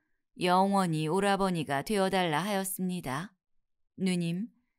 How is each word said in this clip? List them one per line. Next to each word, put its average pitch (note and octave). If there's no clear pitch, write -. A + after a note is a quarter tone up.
영원히 F3+
오라버니가 F#3
되어달라 F#3+
하였습니다. F#3
누님, F3+